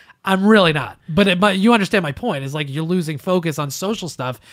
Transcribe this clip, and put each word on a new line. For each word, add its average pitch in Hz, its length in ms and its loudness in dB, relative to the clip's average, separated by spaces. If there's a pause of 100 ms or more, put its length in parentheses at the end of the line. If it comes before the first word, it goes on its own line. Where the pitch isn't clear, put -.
(240)
I'm 190 220 2
really 202 260 6
not. 123 360 -6
But 185 180 2
it, 180 140 0
but 196 180 2
you 214 140 4
understand 196 320 2
my 147 80 -4
point, 147 320 -6
is, 135 100 -8
like, 151 160 -4
you're 151 140 -6
losing 160 340 -2
focus 170 400 -2
on 143 140 -4
social 190 360 -6
stuff, 127 320 -8 (120)